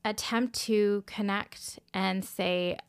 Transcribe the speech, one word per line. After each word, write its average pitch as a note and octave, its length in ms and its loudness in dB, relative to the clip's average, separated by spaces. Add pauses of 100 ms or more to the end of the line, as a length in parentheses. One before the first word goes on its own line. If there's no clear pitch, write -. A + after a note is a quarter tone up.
attempt A#3 520 0
to G#3 520 4
connect - 720 -4 (140)
and F#3+ 320 0
say, F3+ 520 0 (120)